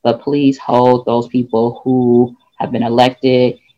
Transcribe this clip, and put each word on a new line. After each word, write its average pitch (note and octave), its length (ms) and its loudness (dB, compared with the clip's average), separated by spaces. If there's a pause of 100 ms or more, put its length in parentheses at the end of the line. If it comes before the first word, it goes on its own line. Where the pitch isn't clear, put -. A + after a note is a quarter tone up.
But A#2 200 -2
please C#3+ 360 0
hold B2 480 2
those A#2 220 -2
people A#2+ 560 -4
who B2 520 0 (220)
have - 140 -8
been A#2+ 120 -4
elected, B2 760 0 (180)